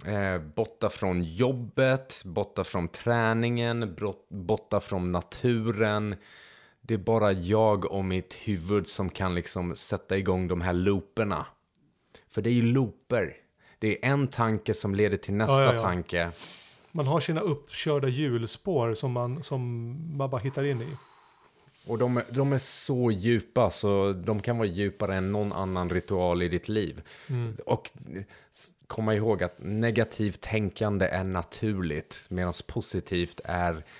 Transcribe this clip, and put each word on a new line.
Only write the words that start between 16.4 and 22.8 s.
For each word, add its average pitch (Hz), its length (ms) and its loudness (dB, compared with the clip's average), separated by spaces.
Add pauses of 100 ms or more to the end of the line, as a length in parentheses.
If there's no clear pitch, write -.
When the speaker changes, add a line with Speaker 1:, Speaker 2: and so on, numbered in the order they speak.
Speaker 2:
Man 151 160 -2
har 160 120 2
sina 160 220 -2
uppkörda 147 640 -2
hjulspår 123 880 0
som 127 180 -2
man, 123 320 -4
som 120 480 -6 (260)
man 139 120 -2
bara 127 120 -4
hittar 135 220 -2
in 139 180 0
i. 123 60 -8 (1000)
Speaker 1:
Och 113 100 -2
de, 123 320 2
de 139 240 2
är 135 40 4
så 123 540 0